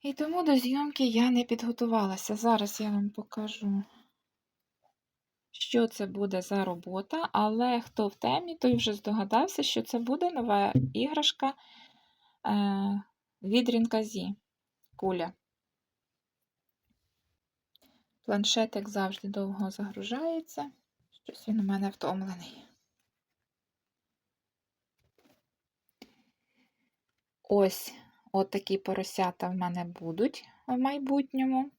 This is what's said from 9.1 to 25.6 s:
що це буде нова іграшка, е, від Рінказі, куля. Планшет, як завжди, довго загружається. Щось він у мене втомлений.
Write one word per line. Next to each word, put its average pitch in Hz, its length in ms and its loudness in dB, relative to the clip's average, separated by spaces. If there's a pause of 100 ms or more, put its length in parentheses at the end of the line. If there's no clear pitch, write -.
що 233 200 0
це 233 160 -4
буде 269 320 0
нова 214 420 2 (220)
іграшка, 277 600 0 (920)
е, 202 560 2 (400)
від 240 260 2
Рінказі, 220 680 0 (600)
куля. 185 360 -2 (3000)
Планшет, 220 520 2
як 208 120 -6
завжди, 196 400 -4
довго 196 420 -4
загружається. 277 1000 -6 (540)
Щось - 240 -14
він 220 120 2
у - 20 0
мене 196 260 0
втомлений. 190 800 -8 (4000)